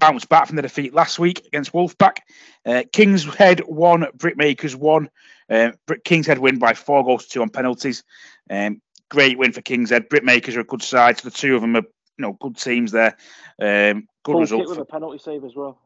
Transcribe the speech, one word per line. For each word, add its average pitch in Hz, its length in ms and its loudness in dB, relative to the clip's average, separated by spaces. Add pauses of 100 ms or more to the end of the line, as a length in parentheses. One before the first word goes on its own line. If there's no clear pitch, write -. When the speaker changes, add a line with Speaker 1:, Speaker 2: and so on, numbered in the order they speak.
Speaker 1:
bounce 151 240 4
back 160 220 2
from 147 100 -8
the 147 60 -4
defeat 135 300 -8
last 156 260 0
week 175 280 -2
against 143 260 -8
Wolfpack. 180 460 2 (480)
Uh, 123 160 0 (100)
King's 196 320 4 (100)
Head 180 260 6
one, 165 420 2 (140)
Brickmakers 147 580 -2
one. 151 340 0 (420)
Um, 113 240 2 (120)
Brick-, - 180 -8
King's 160 220 2
Head 147 120 2
win 131 200 2
by 117 160 2
four 143 300 0
goals 123 200 -2
to - 60 -20
two 123 120 -4
on 110 60 -2
penalties. 127 540 -6 (480)
Um, 101 300 -6 (280)
great 135 300 2
win 131 140 2
for - 80 -12
King's 120 300 -4
Head. 117 180 0
Brickmakers 123 480 0
are 120 40 -4
a 113 40 -6
good 117 180 -10
side, 120 380 2
so - 80 -14
the 113 80 -16
two 135 180 0
of 120 60 0
them 117 160 0
are, 110 60 0
you - 400 -16
know, 104 180 -8
good 104 160 -12
teams 120 340 -4
there. 113 260 0 (440)
Um, 104 480 0 (160)
good 147 80 -4
Speaker 2:
Full 170 80 2
Speaker 1:
result 117 220 -2
Speaker 2:
kit 147 60 -8
with 165 100 -10
Speaker 1:
for 139 40 -10
Speaker 2:
a - 40 -14
penalty 156 320 -14
save 147 260 -14
as 120 100 -18
well. 139 320 -12